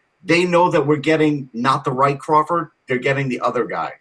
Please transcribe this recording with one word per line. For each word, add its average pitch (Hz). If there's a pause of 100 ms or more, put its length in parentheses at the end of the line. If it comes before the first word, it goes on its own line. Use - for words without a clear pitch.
(220)
they 175
know 175
that 151
we're 151
getting 151
not 131
the 143
right 139
Crawford. 156 (160)
They're 127
getting 135
the 120
other 120
guy. 85